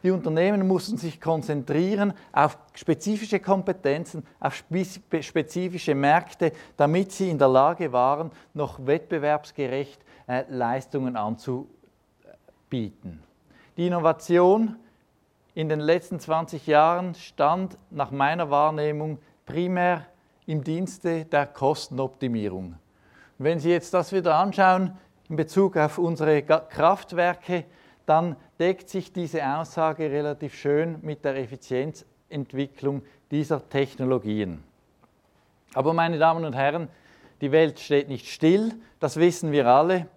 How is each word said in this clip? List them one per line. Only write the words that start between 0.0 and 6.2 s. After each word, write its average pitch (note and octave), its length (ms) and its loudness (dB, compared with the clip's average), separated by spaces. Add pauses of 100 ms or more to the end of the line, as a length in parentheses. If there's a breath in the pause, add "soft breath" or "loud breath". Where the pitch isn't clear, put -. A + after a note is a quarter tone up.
Die F#3 80 2
Unternehmen F#3+ 580 2
mussten F#3+ 300 0
sich E3 220 -8
konzentrieren D#3+ 920 0 (200 loud breath)
auf C#3+ 260 2 (160)
spezifische G3+ 640 -2
Kompetenzen, F3+ 880 -2 (120 soft breath)
auf - 160 -4
spez-, F#3 460 -6 (220)
spezifische F3 720 -4
Märkte, D3+ 580 2 (240 loud breath)